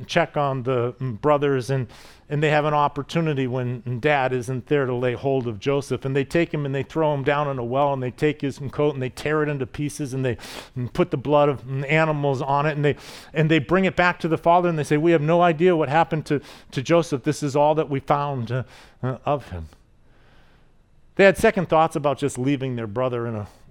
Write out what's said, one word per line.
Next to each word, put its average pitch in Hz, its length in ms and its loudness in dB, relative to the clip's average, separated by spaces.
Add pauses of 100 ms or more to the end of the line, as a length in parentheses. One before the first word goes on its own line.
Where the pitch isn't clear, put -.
check 160 320 -2
on 135 260 -2
the, 123 360 -2
mm, 127 200 -6
brothers, 139 520 0
and, 131 160 -2 (420)
and 147 140 -2
they 151 80 2
have 151 140 2
an 151 100 0
opportunity 143 720 0
when 123 520 -4
dad 131 340 2
isn't 123 340 -4
there 143 180 2
to 127 80 -2
lay 123 220 0
hold 135 320 0
of 107 120 -6
Joseph. 139 460 -2
And 135 100 -2
they 143 80 0
take 170 300 0
him 151 100 -4
and 135 120 -4
they 135 80 -2
throw 156 280 0
him 139 120 -2
down 147 240 0
in 135 100 -4
a 120 60 -6
well, 139 280 0
and 131 120 -4
they 123 80 -4
take 151 300 -2
his 139 180 -4 (120)
coat 147 220 0
and 135 80 -6
they 127 80 -4
tear 151 320 -2
it 147 80 0
into 135 160 -4
pieces, 143 480 -6
and 131 100 -4
they, 123 140 0 (400)
mm, 123 160 -6
put 175 160 0
the 156 80 -2
blood 147 320 4
of, 127 160 -4
mm, 135 240 -6
animals 147 540 2
on 143 240 0
it, 151 60 0
and 147 120 -2
they, 143 100 2 (380)
and 156 160 2
they 160 80 4
bring 180 280 2
it 175 100 0
back 175 240 2
to 175 80 -4
the 156 100 2
father, 175 320 4
and 165 80 -2
they 147 60 -2
say, 151 140 2
"We 170 140 4
have 156 120 4
no 170 180 4
idea 175 340 4
what 151 140 0
happened 156 380 2
to, 143 140 0 (280)
to 135 140 -6
Joseph. 156 400 0
This 147 180 -2
is 139 140 -4
all 147 180 4
that 151 160 -2
we 139 100 -4
found, 143 520 -2
uh, 127 120 -4 (380)
uh, 123 240 -4
of 139 240 -4
him." 82 200 -12 (1500)
They 190 80 6
had 196 120 8
second 202 320 2
thoughts 160 280 2
about 143 240 0
just 139 180 -4
leaving 131 380 -2
their 113 100 -6
brother 120 400 -4
in 117 80 -6
a 104 140 -8 (240)